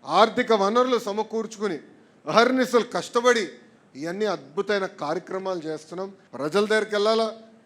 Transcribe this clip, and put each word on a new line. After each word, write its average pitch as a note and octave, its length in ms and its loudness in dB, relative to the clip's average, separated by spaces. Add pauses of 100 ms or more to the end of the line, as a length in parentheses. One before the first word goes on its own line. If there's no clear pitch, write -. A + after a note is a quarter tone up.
ఆర్థిక G#3+ 480 4 (100)
వనరులు A#3+ 360 2 (100)
సమకూర్చుకుని G#3 680 -6 (480)
అహర్నిశలు A#3 600 4 (100)
కష్టపడి A#3 480 2 (560)
ఇవన్నీ F#3 340 -4
అద్భుతమైన F#3+ 520 -4 (160)
కార్యక్రమాలు F3+ 680 -6
చేస్తున్నాం. E3+ 400 -10 (280)
ప్రజల D#3 340 0
దగ్గరికి G#3+ 260 0
వెళ్ళాలా? A3 320 2 (380)